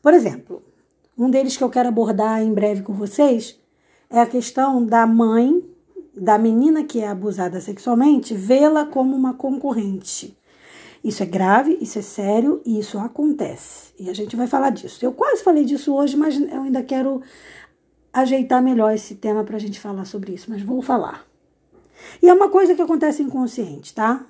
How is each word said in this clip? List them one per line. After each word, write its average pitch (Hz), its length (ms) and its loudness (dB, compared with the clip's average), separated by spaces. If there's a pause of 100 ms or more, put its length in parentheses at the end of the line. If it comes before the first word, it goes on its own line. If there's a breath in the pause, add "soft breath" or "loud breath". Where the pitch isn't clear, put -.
Por 302 140 6
exemplo, 208 480 0 (560)
um 240 100 2
deles 262 280 0
que 262 80 -2
eu 247 60 0
quero 247 180 0
abordar 220 540 0
em 220 100 0
breve 202 300 0
com 214 100 -10
vocês 220 680 0 (500)
é 233 120 0
a 233 60 4
questão 247 600 0
da 226 180 4
mãe, 233 600 4 (540)
da 202 200 4
menina 247 440 2
que 240 180 -4
é 208 80 -4
abusada 185 520 -6
sexualmente, 240 760 0
vê-la 285 520 4
como 262 280 0
uma 262 200 0
concorrente. 233 1000 -6 (680 loud breath)
Isso 208 180 -4
é 185 40 -4
grave, 202 520 2
isso 220 200 -8
é 208 40 -8
sério 214 600 0
e 220 140 -2
isso 208 200 -6
acontece. 240 1000 -6
E 180 100 -12
a 180 60 -6
gente 208 200 -8
vai 240 120 -2
falar 269 240 0
disso. - 340 -10
Eu 254 80 -2
quase 508 320 0
falei 302 220 4
disso 277 280 -2
hoje, 277 220 0
mas 294 240 0
eu 269 220 -4
ainda 262 200 -2
quero 262 380 -4 (920 loud breath)
ajeitar 254 520 2
melhor 226 320 2
esse 214 200 -8
tema 214 300 -2
pra 208 140 -8
gente 202 200 -8
falar 190 280 -10
sobre 190 260 -12
isso, 180 180 -14
mas 202 120 -10
vou 254 180 -4
falar. 254 460 -4 (960 loud breath)
E 349 60 10
é 359 40 10
uma 392 160 6
coisa 359 260 4
que 294 60 -4
acontece 311 420 0
inconsciente, 233 720 -6
tá? 233 360 -2